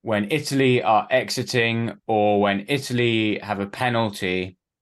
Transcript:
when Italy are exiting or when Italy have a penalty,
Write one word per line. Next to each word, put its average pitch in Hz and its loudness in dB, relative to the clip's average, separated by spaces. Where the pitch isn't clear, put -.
when 104 0
Italy 135 2
are 107 2
exiting 117 0
or 104 2
when 101 2
Italy 120 0
have 101 -6
a 98 -4
penalty, 101 -4